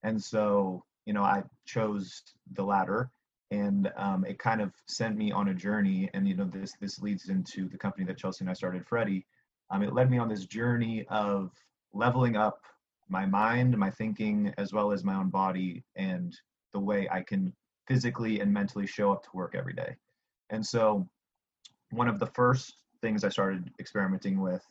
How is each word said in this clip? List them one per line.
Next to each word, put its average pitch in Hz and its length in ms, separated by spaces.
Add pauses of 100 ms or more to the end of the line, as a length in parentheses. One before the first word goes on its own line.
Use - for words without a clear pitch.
And 110 200
so, 101 600 (200)
you 104 60
know, 101 120
I 98 200 (220)
chose 104 580 (300)
the 98 100
latter, 98 460 (420)
and, 101 460
um, 95 260
it 95 160
kind 113 220
of 95 100 (160)
sent 110 300
me 107 160
on 98 160
a 95 40
journey. 95 600
And, 98 120
you 98 100
know, 98 100
this, 95 340
this 101 220
leads 101 260
into 95 400
the - 100
company 95 280
that 90 120
Chelsea 95 260
and 92 60
I 92 40
started, 90 340
Freddy. 98 380 (460)
Um, 98 120
it 80 100
led 127 160
me 123 100
on 113 100
this 98 160
journey 113 640
of 101 420 (400)
leveling 120 460
up 107 240 (480)
my 95 160
mind, 113 520
my 98 120
thinking, 104 680
as 98 160
well 104 180
as 95 140
my 98 100
own 95 140
body 92 520 (140)
and 90 400 (380)
the 101 60
way 98 300
I 92 120
can 95 320 (340)
physically 120 540
and 101 120
mentally 101 320
show 101 280
up 98 100
to - 100
work 92 220
every 87 160
day. - 240 (540)
And 107 160
so 107 420 (840)
one 120 180
of 104 100
the 110 80
first 123 460 (280)
things 107 220
I 101 60
started 95 500
experimenting 98 640
with 180 300